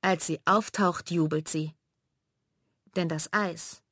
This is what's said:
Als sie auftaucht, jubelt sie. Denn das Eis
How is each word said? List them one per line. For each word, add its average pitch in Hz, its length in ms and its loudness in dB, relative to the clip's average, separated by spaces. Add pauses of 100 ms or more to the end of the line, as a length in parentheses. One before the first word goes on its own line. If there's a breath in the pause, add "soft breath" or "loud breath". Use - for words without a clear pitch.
Als 185 260 2
sie 160 200 -2
auftaucht, 196 640 2
jubelt 156 380 0
sie. 156 260 -4 (1200)
Denn 175 120 0
das 156 240 -4
Eis 190 600 -4